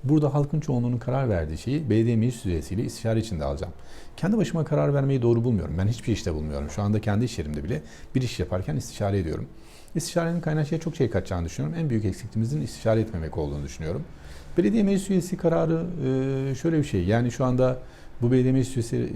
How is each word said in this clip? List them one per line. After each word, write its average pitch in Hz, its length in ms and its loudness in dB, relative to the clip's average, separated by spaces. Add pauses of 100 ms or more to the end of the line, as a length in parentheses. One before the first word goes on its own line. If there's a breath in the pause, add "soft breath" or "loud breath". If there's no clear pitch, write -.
Burada 143 300 4
halkın 147 260 2
çoğunluğunun 123 380 0
karar 127 320 0
verdiği 82 280 0
şeyi 139 320 -2
belediye 113 260 4
meclis 117 300 2
üyesiyle 92 380 0
istişare 113 360 0
içinde 90 240 -4
alacağım. 71 300 -4 (440 loud breath)
Kendi 202 200 2
başıma 170 280 0
karar 147 280 2
vermeyi 135 280 2
doğru 117 220 4
bulmuyorum. 95 340 0
Ben 95 100 2
hiçbir 117 260 0
işte 82 200 -2
bulmuyorum. 73 360 -4
Şu - 120 -4
anda 104 200 2
kendi 107 240 2
iş 120 120 -6
yerimde 76 260 -4
bile - 180 -2 (340 loud breath)
bir 131 60 4
iş 127 180 -2
yaparken 95 360 -2
istişare 101 440 -2
ediyorum. - 280 -4 (480 loud breath)
İstişarenin 170 460 0
Kaynaşlı'ya 156 400 0
çok 156 140 -4
şey 127 140 2
katacağını 90 360 -2
düşünüyorum. 151 340 -4
En 160 100 0
büyük 110 160 0
eksikliğimizin 113 560 -2
istişare 110 380 0
etmemek 80 380 -2
olduğunu 73 260 -2
düşünüyorum. 80 400 -6 (540 loud breath)
Belediye 208 260 4
meclis 196 260 2
üyesi 185 280 0
kararı, 165 480 2 (680)
e, 131 40 -2
şöyle 165 220 0
bir 147 60 4
şey. 101 200 0
Yani 117 280 2
şu 131 140 0
anda 127 340 2 (420 loud breath)
bu 120 100 4
belediye 131 220 6
meclis 127 240 2
üyesi 120 380 -2